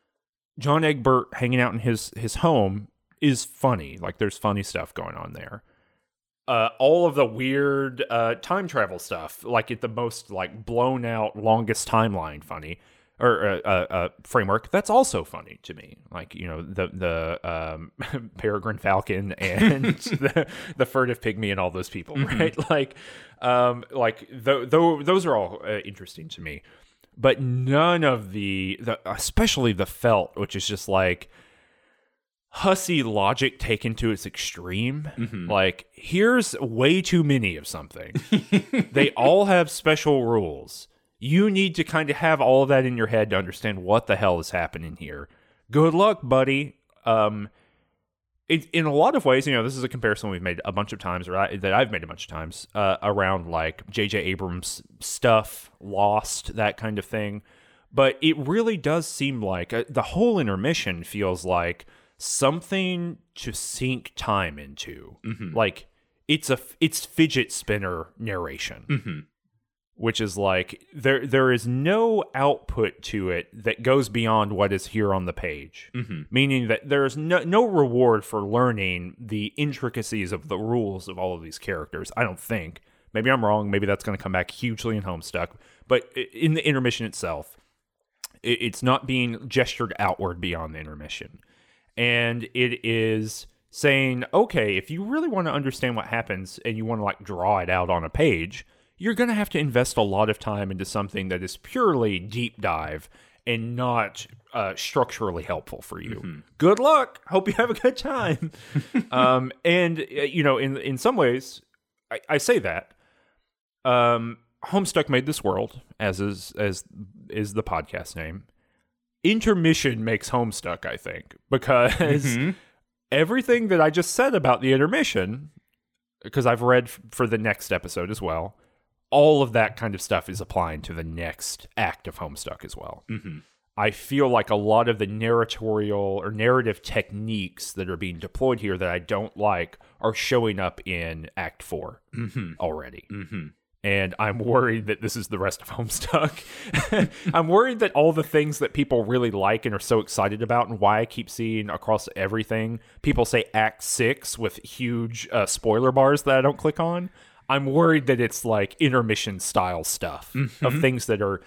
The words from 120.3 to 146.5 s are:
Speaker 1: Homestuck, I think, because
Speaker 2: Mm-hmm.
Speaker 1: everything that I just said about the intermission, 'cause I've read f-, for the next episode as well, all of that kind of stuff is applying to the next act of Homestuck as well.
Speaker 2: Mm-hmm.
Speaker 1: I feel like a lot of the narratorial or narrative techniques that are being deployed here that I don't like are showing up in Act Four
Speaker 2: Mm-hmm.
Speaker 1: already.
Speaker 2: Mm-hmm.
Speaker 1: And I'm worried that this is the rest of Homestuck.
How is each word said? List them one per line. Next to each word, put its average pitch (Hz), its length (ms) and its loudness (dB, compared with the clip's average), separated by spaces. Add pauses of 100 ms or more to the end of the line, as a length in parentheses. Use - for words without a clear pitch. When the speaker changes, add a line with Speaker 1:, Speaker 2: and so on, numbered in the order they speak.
Speaker 1:
Homestuck, 113 540 -2
I - 120 -6
think, - 380 -14 (140)
because 127 440 4 (320)
Speaker 2:
Mm-hmm. 131 260 0 (600)
Speaker 1:
everything 226 580 2
that 175 120 6
I 156 80 6
just 165 220 0
said 254 240 2
about 131 260 4
the 131 120 6
intermission, 139 800 0 (800)
'cause 131 140 2
I've 120 160 4
read 123 240 6
f-, - 140 -16 (120)
for 123 160 0
the 110 100 0
next 107 340 -2
episode 90 400 -4
as 107 100 -8
well, 82 360 -6 (520)
all 147 320 6
of 120 120 0
that 110 240 2
kind 107 180 -4
of 92 60 -8
stuff - 280 -2
is 92 120 -6
applying 82 420 -2
to 87 100 -10
the 82 100 -8
next 80 640 -10 (100)
act 95 300 -4
of - 120 -14
Homestuck - 460 -12
as - 100 -16
well. - 340 -16
Speaker 2:
Mm-hmm. 95 300 -10 (400)
Speaker 1:
I 107 120 2
feel 139 360 0
like 117 220 2
a 107 60 2
lot 107 340 4
of 110 80 2
the 104 100 -2
narratorial 110 840 0 (240)
or 98 140 -6
narrative 113 500 2
techniques 107 920 -6
that 95 160 -6
are 92 80 -4
being 87 200 -6
deployed 117 420 -2
here 98 180 -4
that 90 120 -2
I 90 100 -2
don't 98 380 -6
like 87 400 -2 (240)
are 110 140 0
showing 113 440 0
up 92 260 -4
in 82 520 -8
Act 85 260 -8
Four - 380 -10 (140)
Speaker 2:
Mm-hmm. 107 440 -8
Speaker 1:
already. 76 520 -8
Speaker 2:
Mm-hmm. 95 360 -10 (360)
Speaker 1:
And 98 360 0
I'm 107 200 -2
worried 113 480 0
that 107 140 -4
this 110 140 -4
is 107 120 -8
the 107 100 -6
rest 95 240 -4
of - 80 -18
Homestuck. - 720 -2 (800)